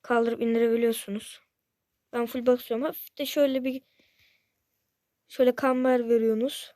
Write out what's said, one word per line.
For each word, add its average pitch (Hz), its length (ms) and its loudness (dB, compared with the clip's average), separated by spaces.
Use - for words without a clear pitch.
kaldırıp 233 400 0
indirebiliyorsunuz. 226 1000 0
Ben 240 140 -2
full 240 200 -4
basıyorum. 247 400 0
Hafif - 320 -10
de 277 80 -4
şöyle 269 380 2
bir 262 180 -4
şöyle 247 260 2
kamber 254 540 0
veriyorsunuz. 226 680 0